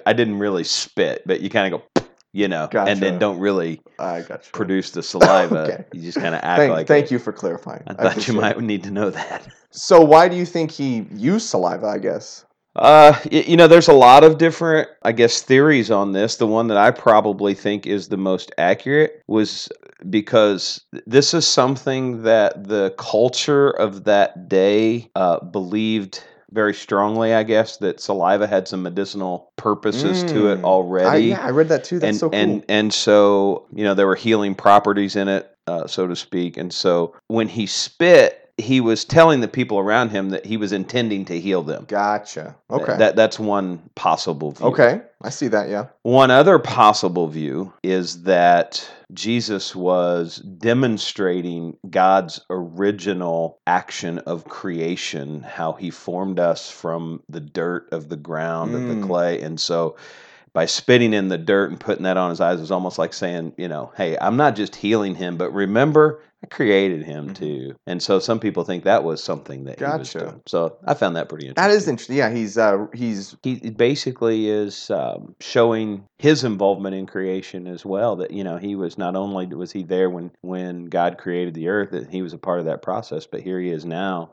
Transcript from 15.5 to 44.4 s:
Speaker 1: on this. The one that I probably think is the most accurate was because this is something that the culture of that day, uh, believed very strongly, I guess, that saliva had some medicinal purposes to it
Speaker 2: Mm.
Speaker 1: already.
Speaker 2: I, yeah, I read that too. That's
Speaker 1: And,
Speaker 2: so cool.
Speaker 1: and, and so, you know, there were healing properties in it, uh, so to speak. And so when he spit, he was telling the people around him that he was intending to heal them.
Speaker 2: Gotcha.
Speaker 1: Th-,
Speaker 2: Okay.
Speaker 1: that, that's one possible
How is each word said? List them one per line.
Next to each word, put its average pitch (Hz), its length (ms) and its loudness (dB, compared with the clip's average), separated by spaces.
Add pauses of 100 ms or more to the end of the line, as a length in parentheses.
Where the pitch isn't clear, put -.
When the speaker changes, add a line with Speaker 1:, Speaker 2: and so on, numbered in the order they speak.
Speaker 1:
on 101 220 2
this. 101 240 -2
The 117 100 2
one 113 220 0
that 104 100 2
I 104 120 8
probably 104 640 2
think 101 340 -6
is 95 220 -4
the 104 80 -6
most 95 400 -4
accurate 127 720 0
was 107 400 -2 (400)
because 104 720 0 (260)
this 135 280 4
is 160 120 0
something 131 760 0
that 107 440 2
the 98 320 -2
culture 139 720 0
of 98 340 -4
that 98 440 0
day, 110 640 2
uh, 90 260 0
believed 98 840 -6 (260)
very 104 220 0
strongly, 110 640 -2
I 110 80 2
guess, 110 340 0
that - 240 -4
saliva 101 460 0
had 95 200 -2
some 95 160 -8
medicinal 92 720 -8
purposes 120 760 -2
to 104 180 2
it 95 100 -2
Speaker 2:
Mm. - 40 -6
Speaker 1:
already. 92 420 2 (280)
Speaker 2:
I, - 20 -2
yeah, - 100 -8
I 127 40 -4
read 156 180 2
that 160 160 0
too. 175 140 -6
That's 127 100 0
Speaker 1:
And, 107 80 0
Speaker 2:
so 156 140 -2
cool. 101 100 0
Speaker 1:
and, 104 300 0
and 107 240 0
so, 101 800 2
you 107 100 -6
know, 101 80 2
there 98 140 2
were 95 100 2
healing 104 380 -2
properties 101 600 4
in 98 140 0
it, 98 220 -2 (160)
uh, 85 200 -4
so 92 200 -4
to 87 100 -6
speak. 87 400 -6
And 87 160 -10
so 87 420 0 (120)
when 113 220 -2
he 101 180 -6
spit, - 800 4 (140)
he 127 200 0
was 113 240 0
telling 160 360 6
the 110 60 -2
people 107 320 -4
around 107 320 0
him 98 200 -4
that - 140 -6
he 107 120 -6
was 104 160 -6
intending 101 540 -4
to 85 120 -8
heal 90 240 -2
them. 73 240 -10
Speaker 2:
Gotcha. 104 680 -6 (120)
Speaker 1:
Th-, - 140 -4
Speaker 2:
Okay. - 140 -2
Speaker 1:
that, 107 180 2
that's 110 240 2
one 98 420 -4 (140)
possible 78 560 -2